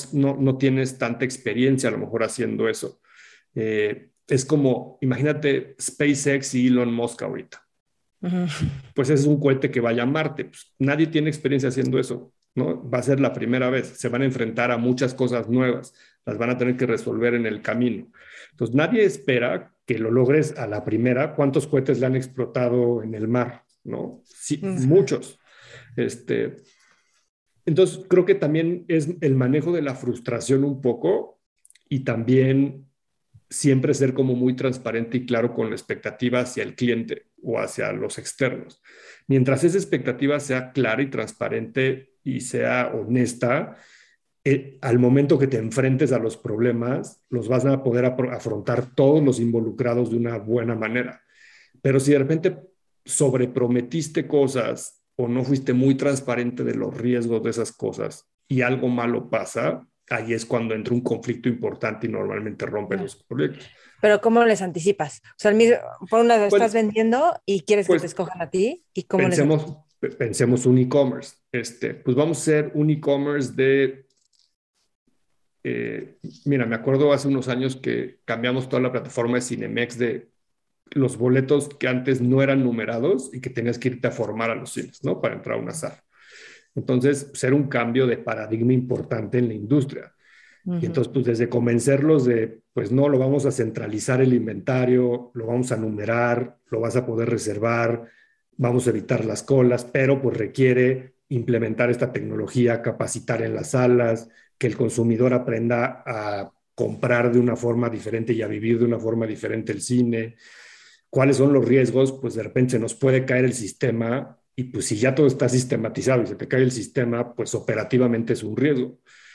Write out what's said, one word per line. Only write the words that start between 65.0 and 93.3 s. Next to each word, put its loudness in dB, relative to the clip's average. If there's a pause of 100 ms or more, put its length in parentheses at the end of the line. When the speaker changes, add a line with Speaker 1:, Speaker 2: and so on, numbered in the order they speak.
Speaker 2:
O -20
sea, 2
el 4
mismo, 6 (300)
por 4
una 6
vez 4
Speaker 1:
Pues, 6
Speaker 2:
estás 2
vendiendo 2 (100)
y 0
quieres 2
Speaker 1:
pues, 6
Speaker 2:
que -6
te -6
escojan -8
a -8
ti, 0 (100)
¿y -6
cómo 0
les 2
Speaker 1:
pensemos, 2
Speaker 2:
anticipas? -14
Speaker 1:
pe-, -6
pensemos 0
un 6
e-commerce. 0 (140)
Este, -6
pues -2
vamos 2
a -8
hacer 2
un 2
e-commerce 0
de, 2 (1600)
eh, -8 (260)
mira, 0
me -2
acuerdo 2
hace 0
unos 0
años -2
que -6
cambiamos -2
toda 0
la 0
plataforma -2
de -2
Cinemex -6
de -4 (600)
los 0
boletos 2
que -4
antes 0
no 4
eran 4
numerados -2
y -12
que -10
tenías -2
que -2
irte -4
a 0
formar -4
a -2
los -12
cines, -10
¿no? -4
Para -2
entrar -6
a -6
una -8
sala. -12 (720)
Entonces, 2
pues, -14
era 4
un 2
cambio 0
de 0
paradigma 0
importante -2
en 2
la -6
industria. -2 (500)
Speaker 2:
Ujú. -4
Speaker 1:
Y -2
entonces, -2
pues, 0
desde 0
convencerlos 2
de, 0 (120)
pues, -4
no, 4
lo 4
vamos 2